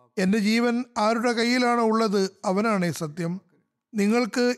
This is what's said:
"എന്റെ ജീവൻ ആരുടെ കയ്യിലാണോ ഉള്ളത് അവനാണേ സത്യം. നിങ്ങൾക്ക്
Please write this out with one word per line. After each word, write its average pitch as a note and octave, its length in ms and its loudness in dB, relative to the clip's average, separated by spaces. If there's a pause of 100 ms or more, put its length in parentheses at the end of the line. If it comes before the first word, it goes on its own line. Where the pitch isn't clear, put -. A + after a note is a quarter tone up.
(180)
"എന്റെ G3 200 2
ജീവൻ A#3 460 0 (140)
ആരുടെ A3+ 340 0
കയ്യിലാണോ A#3+ 500 0
ഉള്ളത് A3 480 0 (140)
അവനാണേ G3 480 0
സത്യം. E3 480 -6 (540)
നിങ്ങൾക്ക് A#3+ 640 0